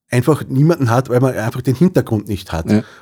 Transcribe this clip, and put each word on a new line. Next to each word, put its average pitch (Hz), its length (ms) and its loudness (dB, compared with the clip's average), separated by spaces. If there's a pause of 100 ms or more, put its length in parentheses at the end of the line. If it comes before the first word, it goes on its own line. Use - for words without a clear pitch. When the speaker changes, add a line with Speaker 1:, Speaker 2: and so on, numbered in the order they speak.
Speaker 1:
einfach 123 380 0
niemanden 139 420 2
hat, 120 200 0
weil 123 100 2
man 131 160 0
einfach 113 260 -4
den 127 140 0
Hintergrund 131 520 0
nicht - 260 -6
hat. - 180 -2
Speaker 2:
Ja. 107 120 4 (180)